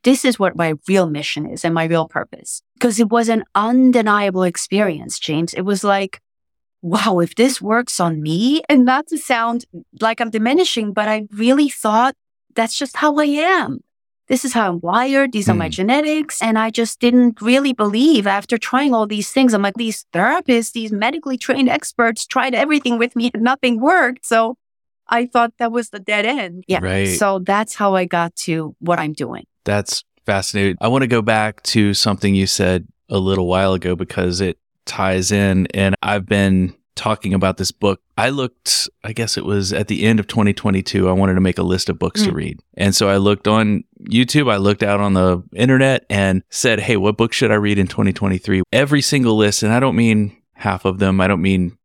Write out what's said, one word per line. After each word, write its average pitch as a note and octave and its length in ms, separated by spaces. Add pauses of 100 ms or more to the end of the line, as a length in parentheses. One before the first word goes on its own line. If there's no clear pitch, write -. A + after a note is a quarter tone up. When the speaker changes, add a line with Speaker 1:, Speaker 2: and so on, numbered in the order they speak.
Speaker 1:
This C4 220
is B3 140
what F#3 180
my D#3+ 180 (140)
real F#3 200
mission D3+ 380
is - 180
and E3 80
my E3 120
real E3 240
purpose." - 540 (180)
'Cause A3 180
it A3 120
was A#3 180
an A3+ 160 (100)
undeniable G#3+ 880
experience, F#3 800
James. D#3+ 340
It F#3 80
was G3 220
like, G3 360 (640)
"Wow, F#3+ 380
if E3+ 160
this B3+ 260
works A3+ 380
on E3 200
me," G#3 480
and C#4 160
not C4 220
to D#4 120
sound A#3 460 (360)
like A3 200
I'm A3+ 100
diminishing, A3 640
but G#3+ 160
I G#3+ 240
really C4 360
thought, A#3 460 (400)
"That's A3+ 240
just - 180
how D4 200
I D4+ 80
am. D4+ 560 (480)
This B3+ 160
is B3 100
how G#3+ 160
I'm E3+ 100
wired. C4 520
These G#3 160
are G#3+ 60
my F3 120
Speaker 2:
Hmm. D#3 140
Speaker 1:
genetics." D4+ 640
And A3 160
I A3 120
just A#3 300
didn't A#3+ 400
really B3+ 320
believe G#3+ 540
after G3+ 320
trying C4 360
all A3 120
these G#3 240
things. C4 240
I'm G3+ 80
like, G3 140
"These A3+ 360
therapists, A#3 600
these A3 180
medically B3+ 460
trained C4 320
experts A#3 580
tried C4 280
everything C#4 440
with B3 160
me A#3+ 200
and A3 80
nothing B3 380
worked." C4+ 460
So A3+ 300 (520)
I A#3+ 180
thought A#3 320
that A#3 120
was A#3 200
the G#3 100
dead G#3 260
end. F#3+ 400
Yeah. F3+ 160
Speaker 2:
Right. F#2+ 240
Speaker 1:
So G3 320
that's G3+ 380
how G3+ 180
I F#3 120
got E3+ 280 (120)
to D#3+ 340
what E3+ 180
I'm D#3 140
doing. - 320 (200)
Speaker 2:
That's - 380 (220)
fascinating. G2 560
I A2 80
wanna C3 180
go A#2 160
back G#2+ 400 (120)
to G#2 200
something G2 400
you F#2+ 120
said F#2 420 (200)
a G2+ 100
little F#2+ 280
while F#2+ 280
ago F2+ 200
because F2+ 460
it F2+ 180 (280)
ties F#2 440
in. G2 440
And G2 280
I've G2 240
been F#2+ 480 (220)
talking G#2 380
about F#2+ 240
this F#2 120
book. G2 300 (160)
I A#2+ 140
looked, - 580 (160)
I A2 80
guess A2+ 240
it - 80
was G2 280
at G2+ 160
the G2+ 160
end A2 140
of G2+ 80
twenty G#2 280
twenty-two, F#2+ 540
I F#2 40
wanted F#2+ 220
to F#2 80
make F#2 160
a F2+ 40
list F2+ 280
of F2 80
books F#2 240
to F#2+ 80
Speaker 1:
Mm. E2+ 40
Speaker 2:
read. D#2 260 (140)
And G2 200
so G2+ 160
I G2 80
looked G2+ 280
on G#2+ 380 (240)
YouTube, B2 420
I G2+ 60
looked G2 260
out G2+ 160
on G2+ 140
the F#2 300 (120)
internet C3 540
and F#2+ 400
said, A2 320
"Hey, G#2+ 160
what G#2 220
book A2+ 160
should A2+ 160
I G#2+ 60
read G#2 220
in F#2 80
twenty G2+ 280
twenty-three?" F#2+ 480 (100)
Every C#3 300
single B2 340
list, G#2 260
and A2 120
I B2 40
don't C3+ 160
mean G#2+ 400 (200)
half G2 320
of F#2+ 120
them, F#2+ 220
I F#2 60
don't F#2+ 160
mean F#2 420